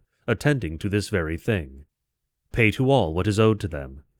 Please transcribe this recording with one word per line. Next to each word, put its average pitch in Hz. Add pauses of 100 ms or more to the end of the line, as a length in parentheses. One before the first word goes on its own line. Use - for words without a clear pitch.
(280)
attending 117
to 101
this 98
very 82
thing. 71 (680)
Pay 113
to 131
all 101
what 92
is 104
owed 110
to 101
them, 69 (160)